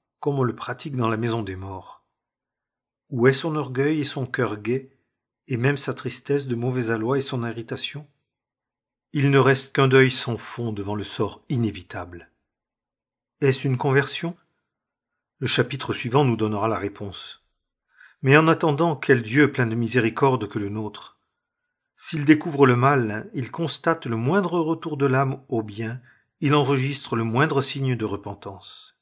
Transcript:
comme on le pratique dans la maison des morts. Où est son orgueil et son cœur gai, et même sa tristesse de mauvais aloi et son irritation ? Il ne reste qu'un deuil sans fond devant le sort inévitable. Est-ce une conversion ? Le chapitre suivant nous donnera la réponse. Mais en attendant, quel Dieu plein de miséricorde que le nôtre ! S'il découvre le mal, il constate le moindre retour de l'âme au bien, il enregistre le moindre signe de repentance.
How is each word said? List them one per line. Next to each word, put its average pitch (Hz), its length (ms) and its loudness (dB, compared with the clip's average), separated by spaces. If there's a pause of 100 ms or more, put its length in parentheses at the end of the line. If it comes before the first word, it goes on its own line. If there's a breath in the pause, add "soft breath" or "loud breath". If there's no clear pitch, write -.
(200)
comme 143 200 -2
on 131 40 2
le 117 120 0
pratique 131 420 -10
dans 120 100 0
la 113 80 0
maison 113 260 -2
des 95 140 -8
morts. 95 480 -14 (1080)
Où 123 180 4
est 135 60 8
son 156 220 -4
orgueil 143 460 0
et - 20 -4
son 131 220 -6
cœur 113 360 -2
gai, 127 300 -4 (560)
et 135 80 -4
même 135 220 0
sa 135 160 -6
tristesse 135 540 -4
de 123 80 -2
mauvais 123 340 -2
aloi 113 280 0
et 135 40 0
son 123 260 -6
irritation ? 117 580 -10 (1080)
Il 139 160 4
ne 139 100 8
reste 131 360 4
qu'un 135 140 4
deuil 131 200 8
sans 123 280 -2
fond 117 340 -8
devant 101 240 -6
le 104 80 -4
sort - 460 -6
inévitable. 90 800 -6 (1080)
Est-ce 135 260 2
une 127 100 2
conversion ? 139 600 0 (1040)
Le 131 80 -4
chapitre 120 460 -2
suivant 123 300 0
nous 120 140 2
donnera 107 320 0
la 107 80 -2
réponse. 101 640 -10 (800 loud breath)
Mais 135 160 8
en 160 100 8
attendant, 160 480 4
quel 131 260 -6
Dieu 135 300 2
plein 135 140 0
de 113 100 -2
miséricorde 117 720 0
que 110 120 -8
le 101 100 -4
nôtre ! 107 480 -10 (800)
S'il 151 260 -6
découvre 151 420 6
le 123 120 6
mal, 120 560 2
il 131 180 -6
constate 165 540 -4
le 113 100 -4
moindre 170 440 0
retour 160 360 -4
de 139 120 2
l'âme 135 420 0
au 117 120 0
bien, 110 380 -10 (400 soft breath)
il 143 140 2
enregistre 139 640 0
le 113 80 0
moindre 135 360 2
signe 131 360 -2
de 107 80 -2
repentance. 98 960 -10